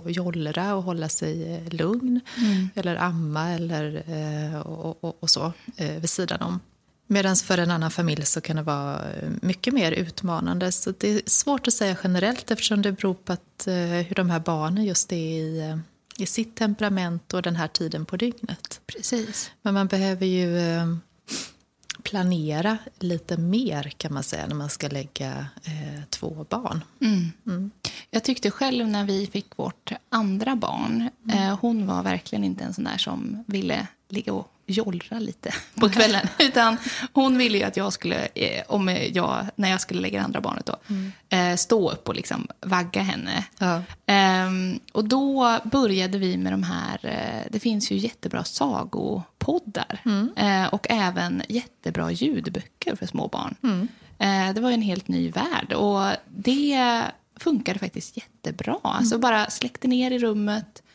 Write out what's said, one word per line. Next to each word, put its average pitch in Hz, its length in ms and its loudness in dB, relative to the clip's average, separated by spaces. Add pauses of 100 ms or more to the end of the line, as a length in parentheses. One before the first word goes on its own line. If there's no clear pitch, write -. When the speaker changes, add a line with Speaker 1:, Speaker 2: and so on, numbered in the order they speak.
Speaker 1:
och 170 60 -6
jollra 175 640 -2
och 190 80 -2
hålla 170 260 -2
sig, 165 460 -2
eh, 165 140 -8
lugn, 233 520 0 (160)
Speaker 2:
Mm. 202 380 2
Speaker 1:
eller 180 220 -2
amma 165 540 0
eller, 156 560 -4
eh, 151 540 -4
och, 160 240 -10
och, 160 200 -8
och, 165 160 -6
och 160 100 0
så, 160 220 2 (240)
eh, 156 140 -2 (100)
vid 165 100 0
sidan 180 320 0
om. 180 180 -2 (460)
Medans 190 360 4
för 180 160 2
en 175 120 4
annan 160 200 2
familj 160 360 0
så - 140 0
kan 160 160 -2
det 156 60 -2
vara, 143 500 -4
eh, - 160 -6 (140)
mycket 185 320 0
mer 175 180 4
utmanande. 175 800 -2
Så - 260 0
det 202 100 2
är 208 180 2
svårt - 420 2
att 233 60 4
säga 190 300 2
generellt, 190 460 2
eftersom 214 320 2
det 202 100 2
beror 190 220 0
på - 180 -6
att, - 340 -8
eh, 190 80 0
hur 175 400 0
de 180 160 2
här 170 100 2
barnen 165 440 0
just 190 280 0
är 180 40 -2
i, 160 440 -2
eh, 156 180 -4 (400)
i 196 80 -2
sitt 226 300 -2
temperament 196 800 0
och 180 80 2
den 170 140 0
här 160 120 0
tiden 160 360 -2
på - 120 -6
dygnet. 233 720 -4
Speaker 2:
Precis. 220 640 -4 (120)
Speaker 1:
Men 196 120 2
man 196 120 4
behöver 190 400 2
ju, 180 320 4
eh, 170 280 2 (1160)
planera 180 760 0 (200)
lite 175 380 -2
mer, 175 460 0 (140)
kan 151 180 -6
man 135 80 -2
säga, - 240 -2
när - 80 -4
man 147 160 -4
ska 143 180 -4
lägga, 139 580 -6 (180)
eh, 147 460 -8
två 156 400 -6
barn. 202 340 -4 (160)
Speaker 2:
Mm. 185 320 2 (140)
Speaker 1:
Mm. 190 240 -4 (400)
Speaker 2:
Jag 226 140 -2
tyckte 247 260 0
själv 254 380 0
när 202 160 0
vi 196 220 0
fick 202 200 -6 (120)
vårt - 340 -6 (160)
andra 220 480 0
barn, 226 540 0 (140)
Speaker 1:
Mm. 220 140 2 (100)
Speaker 2:
eh, 196 120 0
hon 226 260 2
var 180 160 0
verkligen 190 420 -2
inte 190 200 -2
en 190 100 -6
sån 202 100 -4
där - 140 -4
som - 480 -4
ville 196 400 -2 (220)
ligga 208 240 -6
och 190 160 -6 (180)
jollra 202 520 -2
lite - 360 -6 (100)
<laughs> - 100 -18
på 226 140 6
kvällen. 202 440 4
Speaker 1:
<laughs> - 60 -16
Speaker 2:
Utan 233 380 6 (360)
hon 262 260 6
ville 226 200 4
ju 190 60 2
att 190 120 -2
jag 190 160 0
skulle, - 340 -2
eh, - 420 -2
om 190 200 2 (240)
jag, 180 340 0 (100)
när 190 140 2
jag 185 100 2
skulle 180 200 -2
lägga 190 180 -2
det 196 60 0
andra - 160 -2
barnet - 260 -4
då, - 100 -4 (120)
Speaker 1:
Mm. 190 240 -4 (160)
Speaker 2:
eh, 180 280 2
stå 202 340 4
upp - 180 -8
och - 60 -2
liksom - 320 -4 (140)
vagga 185 420 0
henne. - 420 -4 (140)
Speaker 1:
Ja. 180 240 0 (240)
Speaker 2:
Ehm, 185 720 4 (120)
och 220 120 2
då 262 600 4
började 196 540 4
vi 185 180 2
med 185 160 0
de 190 100 0
här, - 400 -4
eh, - 480 -4
det 214 100 -2
finns 214 300 0
ju 196 60 0
jättebra 190 480 -4
sagopoddar. - 1600 -2
Speaker 1:
Mm. 214 320 2
Speaker 2:
Eh, 196 380 2
och 208 160 -4
även 180 580 0
jättebra 165 600 -4
ljudböcker - 840 -2
för 185 100 -6
små - 220 -4
barn. - 340 -6
Speaker 1:
Mm. 208 260 0 (300)
Speaker 2:
Eh, 196 360 2
det 214 60 -2
var 247 100 2
ju 240 40 2
en 226 80 2
helt 185 260 -2
ny - 220 0
värld. 285 420 -2
Och 202 300 2 (260)
det 254 720 2 (340)
funkade 202 420 0
faktiskt - 380 -8
jättebra. - 640 -6
Alltså 226 320 2
Speaker 1:
Mm. 233 60 2
Speaker 2:
bara 226 300 4
släckte - 380 -4
ner 254 220 4
i 254 80 0
rummet. 214 640 0 (120)